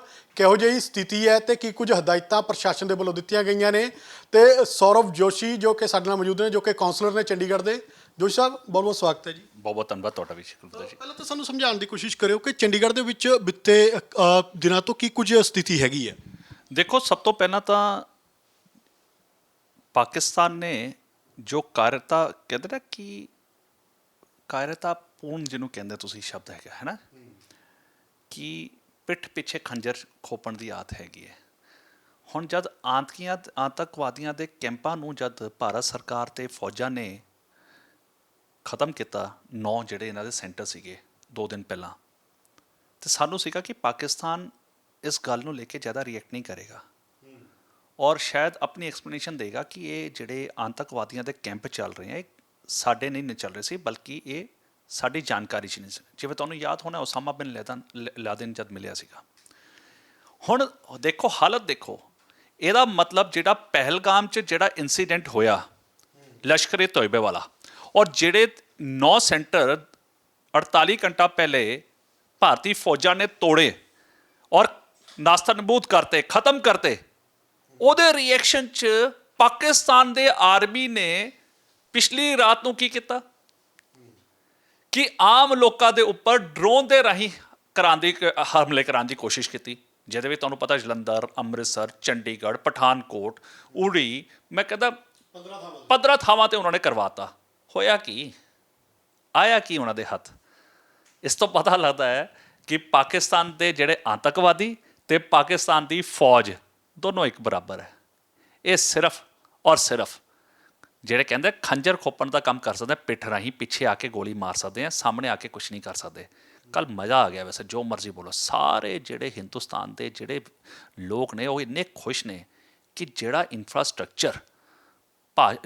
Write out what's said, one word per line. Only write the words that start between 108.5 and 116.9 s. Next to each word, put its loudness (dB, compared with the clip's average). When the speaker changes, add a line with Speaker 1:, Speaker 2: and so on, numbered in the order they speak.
Speaker 2:
ਇਹ 2
ਸਿਰਫ 0
ਔਰ 8
ਸਿਰਫ -2
ਜਿਹੜੇ 0
ਕਹਿੰਦੇ -2
ਖੰਜਰ 0
ਖੋਪਣ -6
ਦਾ 0
ਕੰਮ -2
ਕਰ -4
ਸਕਦੇ -6
ਆ, 0
ਪਿੱਠ -6
ਰਾਹੀਂ -6
ਪਿੱਛੇ -6
ਆ 2
ਕੇ -6
ਗੋਲੀ -8
ਮਾਰ -8
ਸਕਦੇ -8
ਆ, -10
ਸਾਹਮਣੇ -4
ਆ -2
ਕੇ -16
ਕੁਛ -14
ਨਹੀਂ -14
ਕਰ -14
ਸਕਦੇ। -14
ਕੱਲ੍ਹ -4